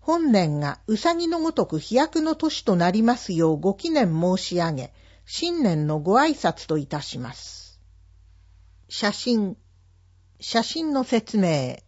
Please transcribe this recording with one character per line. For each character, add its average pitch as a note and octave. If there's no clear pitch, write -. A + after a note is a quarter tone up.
本 D#4
年 D#3+
が C#3+
う A3
さ E4+
ぎ E4+
の E4+
ご D#4+
と -
く D#3
飛 -
躍 D#4
の D#4+
年 D#4
と G3+
な F3
り G#3+
ま A#3+
す -
よ D#3+
う D3+
ご F#3+
祈 E4
念 F3+
申 F3+
し -
上 E3
げ、 C3
新 E4+
年 D#3+
の D3+
ご F3+
挨 D4+
拶 -
と D#3
い C#3
た C#3+
し -
ま B2
す。 -
写 G#3
真。 A3
写 -
真 D#4+
の C4+
説 A3+
明。 D#3